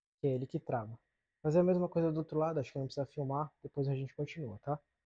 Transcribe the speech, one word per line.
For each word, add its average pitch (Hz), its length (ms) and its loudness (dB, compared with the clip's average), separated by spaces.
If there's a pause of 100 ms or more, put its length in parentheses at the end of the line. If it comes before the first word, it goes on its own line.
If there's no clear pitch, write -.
(200)
que 147 80 0
é - 20 2
ele 131 180 -2
que 160 120 -4
trava. 117 380 -6 (440)
Fazer 156 180 4
a 180 40 8
mesma 180 260 4
coisa 165 220 2
do 156 80 0
outro 156 180 -2
lado, 156 220 2
acho 127 120 -2
que - 60 -8
não 135 80 -2
precisa 131 220 -4
filmar, 143 440 -2 (100)
depois 139 260 -2
a 139 80 2
gente 135 180 -4
continua, 143 460 -6
tá? 147 200 -4 (280)